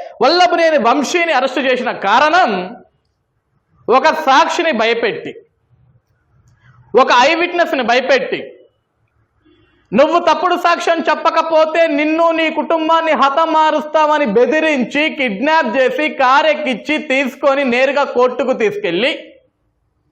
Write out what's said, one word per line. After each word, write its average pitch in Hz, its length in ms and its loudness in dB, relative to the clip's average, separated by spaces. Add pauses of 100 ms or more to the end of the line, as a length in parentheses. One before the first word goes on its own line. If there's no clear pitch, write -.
(220)
వల్లభనేని 330 560 2
వంశీని 302 560 0
అరెస్ట్ 269 260 -2
చేసిన 247 320 -2
కారణం 233 840 0 (1200)
ఒక 262 100 2
సాక్షిని 311 680 0
భయపెట్టి, 226 640 -4 (1700)
ఒక 254 60 4 (140)
ఐ 311 140 2
విట్నెస్ని 330 480 -2
భయపెట్టి, 240 680 -2 (1400)
"నువ్వు 320 260 2
తప్పుడు 339 360 0
సాక్ష్యం 339 420 -2 (120)
చెప్పకపోతే 320 800 0
నిన్ను, 320 440 0
నీ 320 180 0
కుటుంబాన్ని 320 600 0
హతమారుస్తామని" 302 1120 0
బెదిరించి, 277 840 0
కిడ్నాప్ 269 680 -2
చేసి, 262 320 0
కారెక్కిచ్చి 294 880 0
తీసుకొని 277 680 -2
నేరుగా 269 400 0
కోర్టుకు 247 500 0
తీసుకెళ్ళి, 202 800 -4 (800)